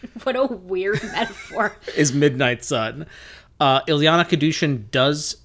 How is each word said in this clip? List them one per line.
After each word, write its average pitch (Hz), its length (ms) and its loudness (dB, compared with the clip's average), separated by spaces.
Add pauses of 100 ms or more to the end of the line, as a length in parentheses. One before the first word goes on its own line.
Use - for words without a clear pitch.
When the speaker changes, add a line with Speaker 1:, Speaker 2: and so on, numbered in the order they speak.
(240)
Speaker 1:
what 254 140 -2
a 269 80 2
weird 190 580 -4
<laughs> 202 80 -10
metaphor. - 640 -4 (220)
Speaker 2:
is 147 160 2
Midnight 131 500 2
Sun. 123 420 -4 (540)
Uh, 135 220 4
Ilyana 156 440 2
Kadushin 147 680 0
does, 143 540 0